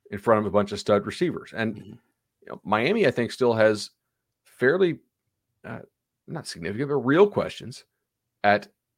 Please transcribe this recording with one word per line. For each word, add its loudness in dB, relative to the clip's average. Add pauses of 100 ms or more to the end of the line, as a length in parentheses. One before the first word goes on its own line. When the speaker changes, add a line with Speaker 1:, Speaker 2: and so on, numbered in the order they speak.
Speaker 1:
in -10
front 4
of 0
a -6
bunch 0
of -6
stud 0
receivers. -4
And, -4
Speaker 2:
Mm-hmm. -16
Speaker 1:
you -20 (500)
know, -14
Miami, 0
I 2
think, -2
still 0
has 2 (560)
fairly, 0 (640)
uh, -14 (500)
not -12
significant, -8
but -2
real 4
questions -6 (640)
at 2 (280)